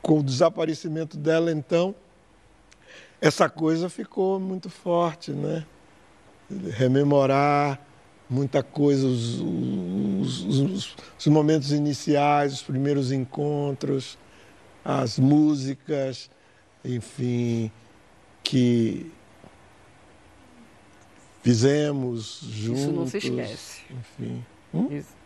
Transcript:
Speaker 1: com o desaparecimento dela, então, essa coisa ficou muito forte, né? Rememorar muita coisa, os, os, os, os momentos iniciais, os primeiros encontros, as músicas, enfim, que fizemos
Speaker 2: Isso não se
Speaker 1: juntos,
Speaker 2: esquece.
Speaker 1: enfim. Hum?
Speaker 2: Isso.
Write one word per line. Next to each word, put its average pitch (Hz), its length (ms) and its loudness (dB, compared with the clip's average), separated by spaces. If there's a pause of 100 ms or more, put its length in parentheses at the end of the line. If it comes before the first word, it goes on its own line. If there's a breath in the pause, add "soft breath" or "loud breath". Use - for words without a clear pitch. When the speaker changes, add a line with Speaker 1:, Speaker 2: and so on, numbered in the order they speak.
Speaker 1:
com 156 180 4
o - 20 0
desaparecimento 160 920 -2
dela, 160 360 2
então, 170 420 0 (1300 loud breath)
essa 214 280 4
coisa 160 400 0
ficou 190 520 -2
muito 190 300 -8
forte, 170 600 -2
né? 156 340 -4 (1080)
Rememorar 139 1080 2 (480)
muita 135 340 0
coisa, 139 440 2
os, 120 340 -2
os, 110 1000 -2
os, 135 540 -2 (220 loud breath)
os - 80 -2
momentos 151 460 4
iniciais, 147 800 2
os 123 80 -12
primeiros 139 500 -2
encontros, 139 1040 -4 (680 loud breath)
as 131 340 -2
músicas, 139 1120 2 (540 soft breath)
enfim, 120 840 -2 (720)
que 120 680 2 (2250)
fizemos 127 1000 2
Speaker 2:
Isso 117 500 -4
não 139 140 -4
se 180 140 -6
Speaker 1:
juntos, - 40 -10
Speaker 2:
esquece. 120 680 -6
Speaker 1:
enfim. 120 540 -12 (280)
Hum? 180 180 -2
Speaker 2:
Isso. 143 360 -12